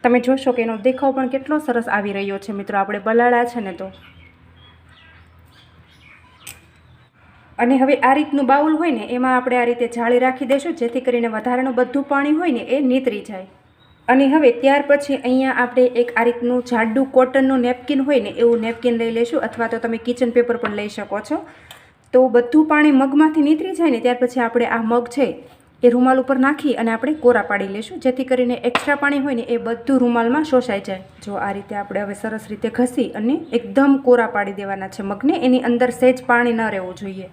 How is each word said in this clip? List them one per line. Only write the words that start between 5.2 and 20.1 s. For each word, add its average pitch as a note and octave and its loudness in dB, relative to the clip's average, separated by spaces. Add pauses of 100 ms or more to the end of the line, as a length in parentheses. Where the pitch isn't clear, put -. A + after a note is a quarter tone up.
અને A#3+ 4
હવે C4 2
આ C4+ 6
રીતનું C#4+ 2
બાઉલ D#4 2
હોય E4 0
ને, G#3 -8 (120)
એમાં B3+ 0
આપણે B3 0
આ A#3+ 0
રીતે A#3+ -2 (140)
જાળી B3 2
રાખી C4 0
દઈશું, D4 -4
જેથી B3 -4
કરીને A#3+ 0
વધારાનું B3 -2
બધું C4+ -2
પાણી D4 0
હોય D#4 0
ને, G#3 -4
એ C#4 0
નીતરી B3 -2
જાય. F#3+ -14 (640)
અને C4+ 6
હવે D4 6 (100)
ત્યાર C#4 4
પછી C#4+ 2
અહીંયા C4 0
આપણે B3 2 (200)
એક A#3+ -2 (100)
આ - 2
રીતનું A#3+ 0
જાડું A#3 0 (100)
કોટનનું C4 2
નેપકિન B3+ -2
હોય C#4 2
ને, G3 -8 (140)
એવું A#3 2
નેપકિન A#3 -2
લઈ A3+ -2
લેશું, A#3 -2
અથવા A#3 -4
તો A3+ -6
તમે A3+ -4
કિચન A#3+ -2